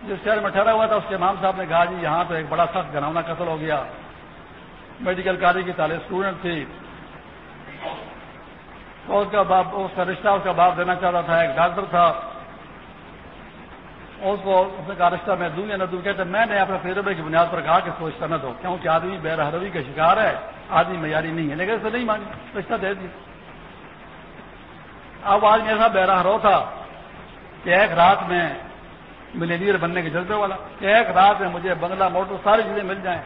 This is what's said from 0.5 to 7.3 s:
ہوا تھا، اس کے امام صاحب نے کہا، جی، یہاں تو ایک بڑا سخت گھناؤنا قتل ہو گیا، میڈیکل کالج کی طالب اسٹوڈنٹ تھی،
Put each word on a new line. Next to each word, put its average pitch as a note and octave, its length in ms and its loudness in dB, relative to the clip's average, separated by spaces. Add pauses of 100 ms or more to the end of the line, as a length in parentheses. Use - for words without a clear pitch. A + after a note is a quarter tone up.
ہوا A3 120 4
تھا، A3 100 2
اس G3 120 0
کے F#3+ 80 -4
امام F#3 260 0
صاحب F#3+ 160 2
نے F#3 120 -6
کہا، E3+ 160 4
جی، F#3 160 -6
یہاں E3 260 0
تو F3 60 -4
ایک D#3+ 160 -4
بڑا E3 160 4
سخت E3 280 -4
گھناؤنا D3+ 280 -2
قتل E3+ 260 -6
ہو D#3+ 120 -4
گیا، D3 240 -2 (1160)
میڈیکل F#3 340 -2
کالج F3 300 2
کی F#3 100 -6
طالب D#3+ 200 0
اسٹوڈنٹ F#3 460 -4
تھی، E3 240 -4 (2500)